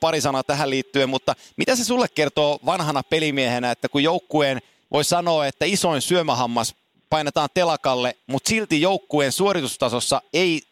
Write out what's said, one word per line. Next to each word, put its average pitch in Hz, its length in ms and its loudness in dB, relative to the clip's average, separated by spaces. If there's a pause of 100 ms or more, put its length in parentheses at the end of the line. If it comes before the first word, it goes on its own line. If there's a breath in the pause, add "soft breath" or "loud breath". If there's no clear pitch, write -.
pari 160 200 2
sanaa 135 220 0
tähän 143 280 -2
liittyen, 135 380 0
mutta 131 260 -2 (220 loud breath)
mitä 254 200 0
se 240 80 -2
sulle 240 300 2
kertoo 147 520 2
vanhana 151 360 0
pelimiehenä, 135 680 0
että 123 180 -2
kun 143 140 0
joukkueen 151 560 0 (340 soft breath)
voi 143 120 2
sanoa, 170 420 0
että 139 180 -4
isoin 170 380 0
syömähammas 123 720 0 (360)
painetaan 151 440 0
telakalle, 139 600 0 (120)
mut 131 200 -4
silti 208 340 0
joukkueen 151 520 0
suoritustasossa 135 880 -2 (100)
ei 165 280 0 (120)